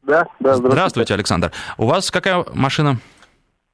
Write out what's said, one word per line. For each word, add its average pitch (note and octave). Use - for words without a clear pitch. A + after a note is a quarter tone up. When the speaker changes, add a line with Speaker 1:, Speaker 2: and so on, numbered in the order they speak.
Speaker 1:
Да, D#3
да, C3
здравствуйте. B2+
Speaker 2:
Здравствуйте, C3+
Александр. F2
У A2+
вас E3
какая F#3
машина? C#3